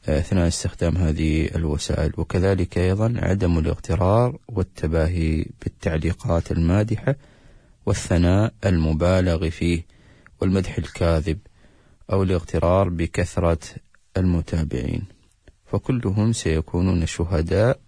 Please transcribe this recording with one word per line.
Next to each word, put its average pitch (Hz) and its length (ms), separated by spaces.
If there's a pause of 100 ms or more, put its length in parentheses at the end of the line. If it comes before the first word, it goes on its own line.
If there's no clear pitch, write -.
أثناء 85 420
استخدام 85 500
هذه 80 580
الوسائل، 78 600
وكذلك 90 600
أيضًا 98 400
عدم 87 420
الاغترار 92 880
والتباهي 82 960 (180)
بالتعليقات 82 880
المادحة 104 640 (720)
والثناء 92 680 (120)
المبالغ 82 840
فيه 85 360 (560)
والمدح 92 360
الكاذب 80 600 (720)
أو 98 120
الاغترار 90 640
بكثرة 82 720 (580)
المتابعين، 82 840 (640)
فكلهم 110 680
سيكونون 87 720
شهداء 92 840